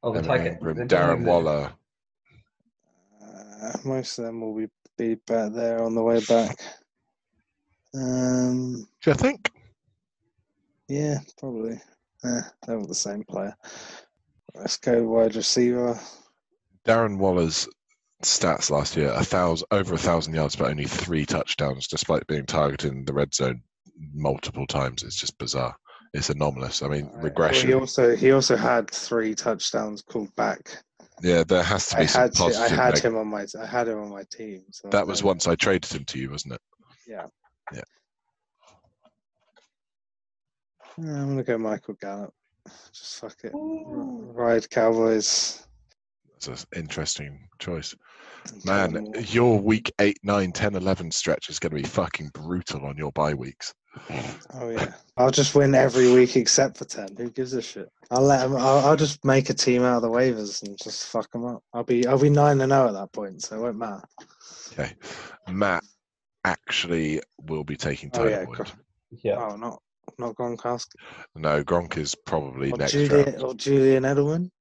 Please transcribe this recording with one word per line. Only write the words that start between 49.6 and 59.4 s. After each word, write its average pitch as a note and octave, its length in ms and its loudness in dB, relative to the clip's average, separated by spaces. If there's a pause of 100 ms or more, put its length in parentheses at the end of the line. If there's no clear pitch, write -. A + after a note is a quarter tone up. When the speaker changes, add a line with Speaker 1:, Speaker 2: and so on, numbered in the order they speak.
Speaker 2:
eight, G#2 240 4
nine, G2 280 2
ten, G2+ 240 -2
eleven F#2 360 -2
stretch - 380 -2
is D2+ 100 -8
gonna D#2 160 -4
be C#2+ 80 -4
fucking D#2 500 -4
brutal D#2 520 -6
on C#2+ 120 -8
your D2+ 160 -6
bye D2+ 200 0
weeks. C2+ 400 -10 (800)
Speaker 3:
Oh, B2 160 -8
yeah. A2+ 240 -6 (240)
I'll B2+ 140 6
just C#3+ 220 2
win C#3 220 8
every B2+ 380 8
week B2+ 240 8
except C3 400 4
for - 80 -12
ten. G2 320 -12
Who A#2 120 -8
gives B2+ 240 -6
a A#2+ 80 -2
shit? - 280 -14 (200)
I'll B2+ 120 2
let C3+ 200 6
'em, C3 140 0
I'll, C3 240 6
I'll C#3+ 160 6
just C#3+ 300 -2
make C3+ 240 4